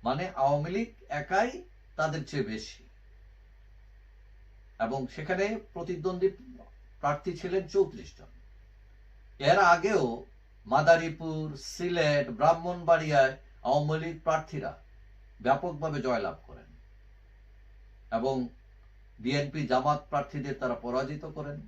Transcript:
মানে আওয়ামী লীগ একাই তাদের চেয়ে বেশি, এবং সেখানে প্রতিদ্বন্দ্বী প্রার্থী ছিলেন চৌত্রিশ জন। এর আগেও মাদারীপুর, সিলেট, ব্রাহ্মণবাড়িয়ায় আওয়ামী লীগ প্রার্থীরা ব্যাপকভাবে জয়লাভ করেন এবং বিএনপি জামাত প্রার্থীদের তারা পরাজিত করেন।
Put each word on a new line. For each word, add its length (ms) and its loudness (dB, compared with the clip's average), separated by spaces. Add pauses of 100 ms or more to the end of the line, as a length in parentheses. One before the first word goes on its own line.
মানে 180 -2 (200)
আওয়ামী 320 2
লীগ 140 -2 (320)
একাই 300 2 (480)
তাদের 300 -2
চেয়ে 220 -4
বেশি, 320 -12 (2000)
এবং 140 -2 (160)
সেখানে 300 0 (280)
প্রতিদ্বন্দ্বী 560 0 (720)
প্রার্থী 300 -2 (100)
ছিলেন 220 -2 (100)
চৌত্রিশ 440 2
জন। 140 -20 (1080)
এর 200 6 (140)
আগেও 300 2 (640)
মাদারীপুর, 760 4 (300)
সিলেট, 520 2 (140)
ব্রাহ্মণবাড়িয়ায় 920 4 (360)
আওয়ামী 340 2
লীগ 120 -6 (120)
প্রার্থীরা 440 -4 (760)
ব্যাপকভাবে 600 0
জয়লাভ 320 -2 (100)
করেন 220 -20 (1500)
এবং 180 0 (880)
বিএনপি 380 -2 (100)
জামাত 300 2 (100)
প্রার্থীদের 500 -4
তারা 140 -2 (100)
পরাজিত 380 -4 (140)
করেন। 200 -10 (100)